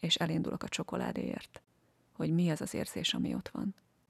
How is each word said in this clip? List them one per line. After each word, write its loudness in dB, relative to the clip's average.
és 4
elindulok 2
a -6
csokoládéért, -4
hogy 0
mi 6
az 0
az -4
érzés, -2
ami 0
ott -4
van. -2